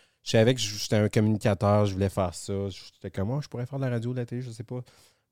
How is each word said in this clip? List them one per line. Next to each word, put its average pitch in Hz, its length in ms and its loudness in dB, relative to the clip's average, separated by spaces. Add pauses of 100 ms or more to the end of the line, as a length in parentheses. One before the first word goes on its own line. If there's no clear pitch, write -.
(220)
Je - 80 -10
savais 117 240 6
que 123 60 -4
j-, 104 180 -6
j'étais - 180 -2
un 107 120 4
communicateur, 104 800 4
je 98 80 0
voulais 98 140 0
faire 92 260 -2
ça. - 180 -10 (160)
J'étais - 420 -14
comme, « 98 220 -4
Oh, 147 80 -4
je - 80 -12
pourrais 123 180 -8
faire 139 120 -8
de 135 60 -4
la 127 60 -2
radio, 120 220 -4
de 123 60 -4
la 120 80 -4
télé, 123 160 -8
je 123 80 -12
sais 113 140 -12
pas. » 123 160 -8 (520)